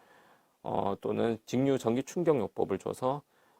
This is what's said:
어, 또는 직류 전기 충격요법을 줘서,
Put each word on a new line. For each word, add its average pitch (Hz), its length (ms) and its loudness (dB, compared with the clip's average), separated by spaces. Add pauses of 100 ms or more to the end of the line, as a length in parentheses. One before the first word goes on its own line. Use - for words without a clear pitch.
(640)
어, 101 380 -2
또는 110 440 0
직류 135 340 2
전기 120 220 0
충격요법을 113 760 0
줘서, 127 460 -4 (360)